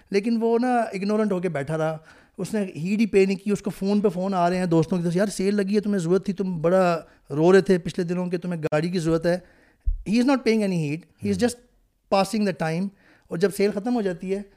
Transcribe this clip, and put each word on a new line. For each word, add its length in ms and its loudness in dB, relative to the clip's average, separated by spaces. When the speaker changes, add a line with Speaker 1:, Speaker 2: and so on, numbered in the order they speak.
Speaker 1:
لیکن 300 0
وہ 180 2
نا 180 0
ignorant 560 -2
ہو 80 -2
کے 80 -2
بیٹھا 300 -2
رہا، 180 -2
اس 160 -6
نے 60 -2
ہیڈ 400 -4
ہی 60 4
پے 200 4
نہیں 100 0
کی۔ 140 -6
اس 100 0
کو 100 -6
phone 300 0
پہ 80 2
phone 260 -2
آ 160 2
رہے 80 0
ہیں 80 0
دوستوں 320 2
کی 60 -2
طرف 80 0
سے، 60 0
"یار، 80 2
sale 280 -2
لگی 200 0
ہے، 60 2
تمہیں 180 -2
ضرورت 260 2
تھی، 80 -2
تم 280 -4
بڑا 400 2
رو 220 4
رہے 80 10
تھے 180 2
پچھلے 260 -6
دنوں 220 -4
کہ 120 -4
تمہیں 240 -6
گاڑی 260 0
کی 100 -2
ضرورت 280 0
ہے۔" 120 0
He 60 2
is 80 4
not 120 4
paying 260 2
any 160 0
heed, 180 -2
he 340 -8
is 120 -2
Speaker 2:
ہوں۔ 60 2
Speaker 1:
just 180 -10
passing 320 0
the 240 -2
time۔ 180 -4
اور 100 -6
جب 180 2
sale 180 2
ختم 200 -4
ہو 80 0
جاتی 320 -6
ہے، 80 -6